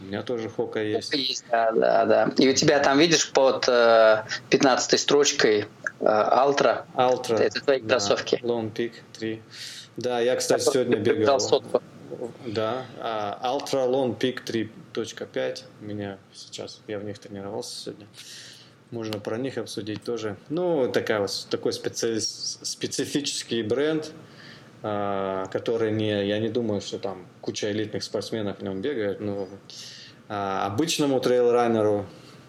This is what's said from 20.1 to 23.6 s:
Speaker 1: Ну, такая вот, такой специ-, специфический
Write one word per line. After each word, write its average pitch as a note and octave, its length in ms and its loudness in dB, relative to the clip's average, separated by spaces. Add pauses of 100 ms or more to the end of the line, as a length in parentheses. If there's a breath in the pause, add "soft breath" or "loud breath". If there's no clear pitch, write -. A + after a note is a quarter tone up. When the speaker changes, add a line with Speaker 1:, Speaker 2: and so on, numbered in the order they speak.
Speaker 1:
Ну, D#3+ 420 0
такая A2 300 0
вот, G2 100 0 (200)
такой A#2 240 -2
специ-, A2+ 460 -4
специфический - 1400 -4